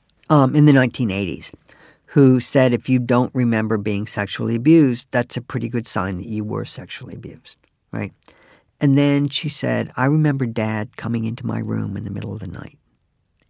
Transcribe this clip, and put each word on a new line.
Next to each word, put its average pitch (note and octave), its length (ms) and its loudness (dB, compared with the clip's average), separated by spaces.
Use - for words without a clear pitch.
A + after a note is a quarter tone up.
um, C#3 260 4
in D3+ 120 6
the C#3+ 80 8
nineteen B2+ 360 2
eighties F#2 400 -6
who C3 260 6
said, C3 340 2
"If A#2 160 -4
you C3 100 2
don't B2 360 0
remember A2+ 420 0
being G#2 300 -4
sexually A2 480 -4
abused, C3+ 560 4
that's A#2+ 260 -2
a A#2+ 60 -6
pretty A#2+ 260 -6
good A#2+ 180 -4
sign F#2+ 300 -4
that F2 100 -10
you G#2+ 180 -6
were G#2+ 200 -6
sexually - 500 -16
abused," - 420 -18
right? A2 220 -8
And C#3 160 4
then C#3+ 320 2
she - 200 -4
said, A#2 480 -4
"I B2+ 80 0
remember C#3+ 420 2
Dad A2 500 -4
coming A#2 280 -6
into A2+ 220 -8
my A2 120 -4
room G#2+ 380 -6
in G#2 80 -8
the G#2 60 -8
middle G#2 220 -8
of G#2 80 -10
the G2 60 -12
night." - 320 -14